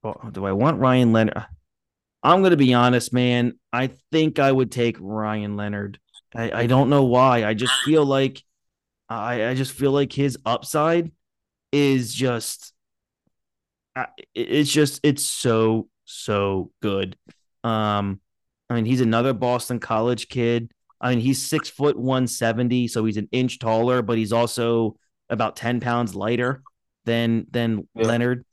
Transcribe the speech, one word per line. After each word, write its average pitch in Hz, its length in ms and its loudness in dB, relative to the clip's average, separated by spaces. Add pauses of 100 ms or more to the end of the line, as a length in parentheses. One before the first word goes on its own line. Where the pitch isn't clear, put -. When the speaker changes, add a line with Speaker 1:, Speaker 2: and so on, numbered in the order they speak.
Speaker 1:
Oh, 110 280 -10
do 95 140 -8
I 98 80 -2
want 117 260 0
Ryan 127 320 4
Leonard? 110 340 2 (760)
I'm 180 220 4
gonna 175 140 4
be 131 160 4
honest, 123 400 2
man. 123 460 0 (120)
I 127 200 -2 (200)
think 156 280 2
I 139 120 4
would 131 200 2
take 117 280 -2
Ryan 107 580 -6
Leonard. 101 420 -8 (360)
I, 117 160 -4
I 120 160 -2
don't 127 220 4
know 139 160 4
why. 123 400 4
I 110 80 0
just 117 200 -2 (100)
feel 151 220 4
like, 135 380 0 (640)
I, 113 400 -4
I 127 60 -2
just 131 180 -4
feel 135 200 0
like 139 200 0
his 139 340 -2
upside 160 680 0 (600)
is 135 420 2
just, - 600 -4 (1200)
uh, 127 100 -6 (120)
it, - 320 -8
it's 147 220 2
just, 147 300 2
it's 147 220 2
so, 113 640 0 (180)
so 98 680 -4 (100)
good. 98 340 -2 (480)
Um, 104 560 -2 (500)
I 117 60 -2
mean, 113 100 0
he's 127 160 2
another 120 320 2
Boston 120 460 -2
College 117 480 -2
kid. 117 440 -2 (280)
I 123 120 -2
mean, 120 100 0
he's 135 260 0
six-foot-one 131 800 -2
seventy, 120 600 0
so 110 160 -2
he's 107 120 0
an 107 140 -6
inch 127 280 -2
taller, 120 420 0
but 113 160 -2
he's 110 160 -2
also 117 640 0 (320)
about 110 260 -4
ten 120 240 -4
pounds 117 360 -2
lighter 120 480 -2 (420)
than, 117 440 0
than 117 460 -2
Speaker 2:
Yeah. 110 120 0
Speaker 1:
Leonard. 120 460 -2